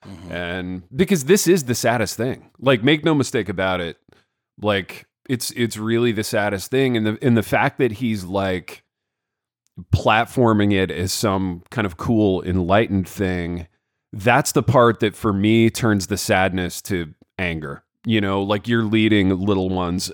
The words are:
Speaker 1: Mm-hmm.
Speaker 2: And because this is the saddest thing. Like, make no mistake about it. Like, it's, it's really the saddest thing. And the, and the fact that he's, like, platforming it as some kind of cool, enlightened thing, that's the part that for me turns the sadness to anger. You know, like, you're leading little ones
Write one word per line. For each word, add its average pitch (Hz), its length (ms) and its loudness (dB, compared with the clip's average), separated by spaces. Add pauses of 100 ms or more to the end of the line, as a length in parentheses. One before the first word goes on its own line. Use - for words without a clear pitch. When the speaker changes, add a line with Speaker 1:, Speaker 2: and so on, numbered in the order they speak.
Speaker 1:
Mm-hmm. 90 260 -16
Speaker 2:
And 90 520 -8 (120)
because 160 300 0
this 180 220 4
is 170 180 4
the 120 100 -2
saddest 117 420 -2
thing. 120 320 -6 (100)
Like, 120 240 2
make 151 220 2
no 160 100 2
mistake 120 320 -2
about 92 320 -2
it. 85 180 -8 (640)
Like, 101 440 -4 (240)
it's, 123 220 -4
it's 117 260 -2
really 113 340 0
the 104 120 -2
saddest 101 480 -2
thing. 131 260 2
And 110 80 0
the, 107 160 -2
and 120 160 4
the 104 60 2
fact 131 360 0
that 120 140 2
he's, 110 320 -4
like, 92 580 -4 (1120)
platforming 110 800 2
it 95 180 2
as 87 200 -4
some 95 580 -2
kind 110 160 -4
of 82 120 -8
cool, 104 460 2
enlightened 92 640 0
thing, 87 600 -4 (460)
that's 120 400 2
the 135 100 2
part 117 380 4
that 107 140 0
for 107 180 -2
me 110 360 4
turns 104 380 0
the 98 100 -4
sadness 92 640 -2
to 85 300 -6 (240)
anger. 80 460 -8 (240)
You 110 140 2
know, 98 220 0
like, 104 240 -2
you're 117 160 0
leading 107 460 4 (100)
little 95 300 0
ones 90 440 -4